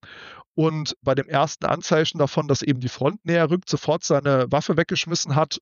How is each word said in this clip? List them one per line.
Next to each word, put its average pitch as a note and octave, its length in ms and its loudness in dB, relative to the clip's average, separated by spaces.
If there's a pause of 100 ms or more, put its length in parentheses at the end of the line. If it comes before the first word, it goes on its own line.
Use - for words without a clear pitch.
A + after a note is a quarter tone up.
(560)
und D#3 460 0
bei C3+ 140 2
dem C3+ 140 -2
ersten D3+ 380 0
Anzeichen D#3+ 500 0
davon, D3 320 0
dass C#3 140 0
eben C3 180 0
die B2 80 -4
Front D#3 340 -4
näher E3 260 2
rückt, F#3 200 -2
sofort D#3 340 -2
seine C3+ 480 2
Waffe C#3+ 240 0
weggeschmissen D#3+ 600 -2
hat D#3 260 0